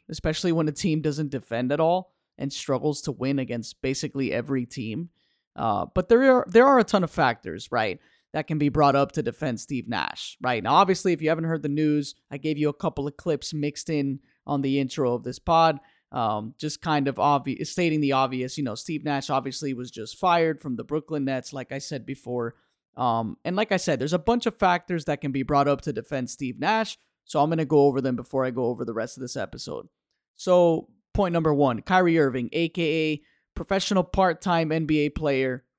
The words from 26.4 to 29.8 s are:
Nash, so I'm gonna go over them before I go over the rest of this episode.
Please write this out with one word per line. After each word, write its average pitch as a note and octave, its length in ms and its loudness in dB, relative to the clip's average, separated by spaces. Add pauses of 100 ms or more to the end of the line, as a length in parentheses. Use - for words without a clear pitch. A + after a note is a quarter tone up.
Nash, G#3 400 -2 (260)
so - 140 -4
I'm D3 100 4
gonna D#3+ 160 0
go C#3+ 180 6
over C3+ 180 4
them B2+ 160 0
before C3 280 -4
I B2+ 60 -2
go B2 140 -4
over A#2 200 -2
the A2+ 80 -6
rest A2+ 240 -6
of C3 40 -14
this B2+ 160 -10
episode. E2+ 500 -8 (480)